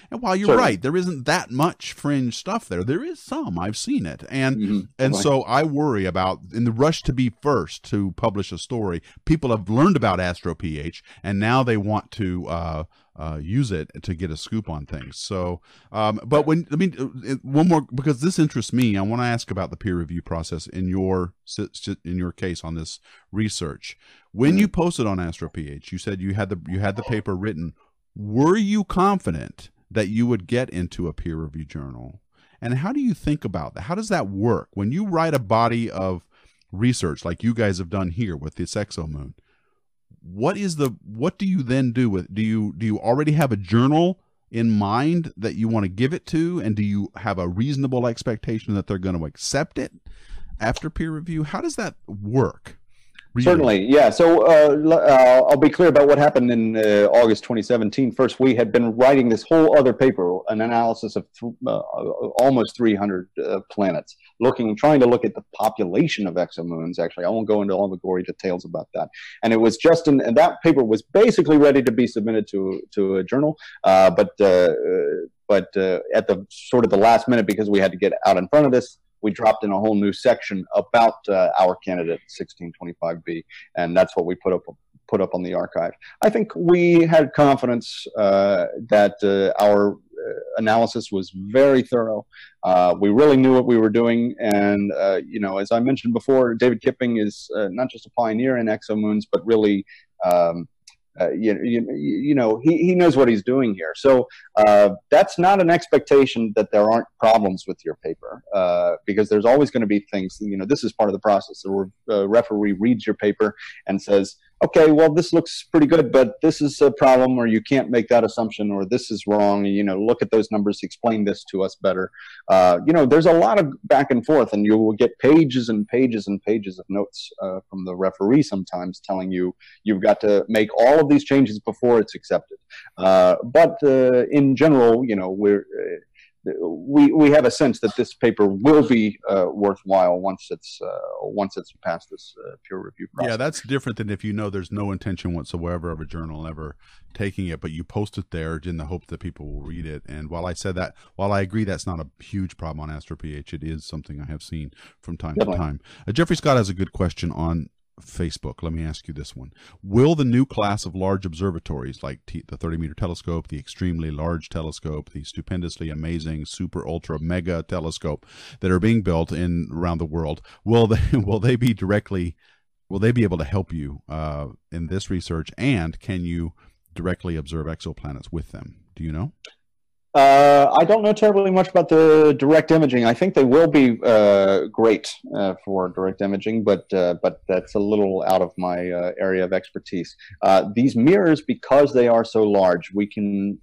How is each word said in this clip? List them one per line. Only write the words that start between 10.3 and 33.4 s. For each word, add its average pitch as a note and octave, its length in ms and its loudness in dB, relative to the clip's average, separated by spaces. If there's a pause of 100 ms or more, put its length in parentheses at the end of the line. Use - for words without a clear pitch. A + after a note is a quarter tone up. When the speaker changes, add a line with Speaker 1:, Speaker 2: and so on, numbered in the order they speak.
Speaker 1:
P D#2 240 -10
H, D#2+ 240 -14 (180)
and G2 160 -6
now A#2 260 2
they A#2+ 140 -2
want G#2 340 -6
to, F2+ 360 -6
uh, E2 360 -8 (300)
uh, D#2 280 -12
use G#2 320 -4
it D#2 180 -8 (100)
to F#2 140 -8
get E2 160 -8
a D#2 60 -12
scoop - 320 -10
on D2+ 160 -10
things. C#2 320 -14
So, F2+ 420 -8 (320)
um, G#2+ 340 -4
but D3 220 0
when, D#3+ 240 0
I D3 60 -4
mean, F#3 200 -2
uh, B2 360 -8
uh, - 100 -6
one D3 240 2
more, E3 140 4 (120)
because C3 280 -2
this F3 180 -2
interests C3 320 -2
me, A#2 260 0
I G2 40 -4
wanna A#2 240 -4
ask A#2+ 260 -6
about F#2 180 -6
the F2 60 -14
peer F#2 220 -6
review E2+ 240 -8
process E2 440 -10
in F#2 220 -8
your F#2 460 -4 (100)
si-, - 300 -10
si-, - 320 -10
in F2+ 120 -6
your F2+ 140 -6
case F2+ 320 -10
on E2 120 -10
this D#2+ 240 -12 (320)
research. F#2+ 680 -8 (340)
When C#3 260 0
you G#3 100 2
Speaker 2:
Mm-hmm. - 140 -4
Speaker 1:
posted D#3+ 260 -2
on F#2+ 120 -4
Astro E2 300 -8
P D2+ 200 -12
H, C#2+ 220 -16
you F#2 60 -10
said F#2+ 240 -10
you F#2+ 120 -6
had G2+ 160 -4
the, F#2+ 100 -8 (100)
you F#2 100 -6
had G2+ 160 -4
the A2 80 -10
paper G#2 320 -6
written. F2 380 -8 (420)
Were A#2 400 0
you G#3 300 -2
confident F3 840 -4 (200)
that G#2+ 160 -2
you A2 180 -2
would G#2+ 220 -4
get A#2+ 220 -4
into F2 400 -8
a D#2 40 -10
peer D#2+ 220 -10
review D#2 300 -12
journal? C2 560 -16 (400)
And A#2+ 140 -4
how F3 180 -6
do C#4+ 80 -4
you A#3+ 120 -2
think D3 300 -6